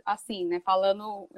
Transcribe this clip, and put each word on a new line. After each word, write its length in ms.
assim, 400
né? 140
Falando 680